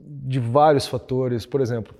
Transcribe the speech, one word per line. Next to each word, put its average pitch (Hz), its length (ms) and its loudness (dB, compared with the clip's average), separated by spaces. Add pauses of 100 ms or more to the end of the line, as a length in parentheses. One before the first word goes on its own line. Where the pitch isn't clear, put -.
(260)
de 131 140 -2
vários 139 460 4
fatores. 127 580 -4
Por - 160 -2
exemplo, 120 400 -4